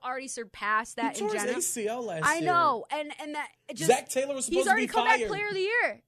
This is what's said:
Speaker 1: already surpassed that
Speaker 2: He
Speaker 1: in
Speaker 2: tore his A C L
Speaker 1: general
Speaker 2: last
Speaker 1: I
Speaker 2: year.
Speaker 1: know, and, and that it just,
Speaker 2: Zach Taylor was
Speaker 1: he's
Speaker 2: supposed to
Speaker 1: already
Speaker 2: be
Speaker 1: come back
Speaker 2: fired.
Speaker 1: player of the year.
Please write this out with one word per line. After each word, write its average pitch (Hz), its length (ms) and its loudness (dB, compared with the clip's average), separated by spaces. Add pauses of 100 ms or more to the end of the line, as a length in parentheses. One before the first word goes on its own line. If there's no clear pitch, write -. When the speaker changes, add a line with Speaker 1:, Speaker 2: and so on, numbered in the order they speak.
Speaker 1:
already 254 240 -6
surpassed 214 680 -2
that 240 200 -2
Speaker 2:
He 214 80 -4
Speaker 1:
in 214 60 0
Speaker 2:
tore 214 140 -2
his 247 120 -2
A - 60 -2
C 214 260 -2
L 240 140 -4
Speaker 1:
general 175 180 -6
Speaker 2:
last 160 60 0
Speaker 1:
I 302 120 4
Speaker 2:
year. 320 80 -2
Speaker 1:
know, 311 440 2
and, 294 300 -4
and 302 140 -10
that 294 140 -6 (200)
it 269 80 -10
just, 160 140 2
Speaker 2:
Zach - 180 4
Taylor 269 260 -2
was 262 120 -4
Speaker 1:
he's - 180 2
Speaker 2:
supposed - 20 0
to 392 60 4
Speaker 1:
already 277 140 4
Speaker 2:
be - 60 -8
Speaker 1:
come - 140 2
back 453 120 6
Speaker 2:
fired. 440 100 -2
Speaker 1:
player 415 200 -2
of 403 60 -4
the 381 60 -2
year. 381 480 0